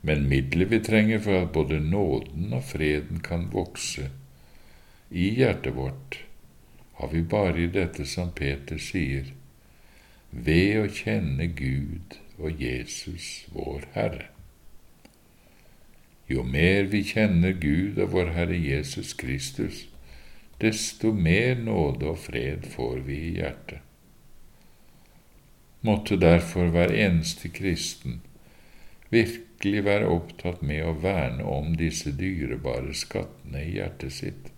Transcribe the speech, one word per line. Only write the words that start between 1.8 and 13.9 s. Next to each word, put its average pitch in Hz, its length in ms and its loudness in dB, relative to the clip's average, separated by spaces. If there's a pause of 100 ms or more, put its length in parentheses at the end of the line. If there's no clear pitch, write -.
og 127 100 -2
freden 76 600 -2
kan 85 260 -4
vokse 76 600 -6 (1000)
i 90 200 2 (100)
hjertet 98 360 2
vårt, - 440 -6 (800)
har 73 120 -6
vi 82 120 2
bare 85 400 2
i 85 80 0
dette 87 340 -2
som 87 300 -4
Peter 69 420 -4
sier, 67 540 -4 (1000)
«Ved 87 500 4
å 104 100 2
kjenne 85 560 -2
Gud 71 720 -4 (180)
og 78 240 -6
Jesus - 840 -8 (100)
vår 69 400 -8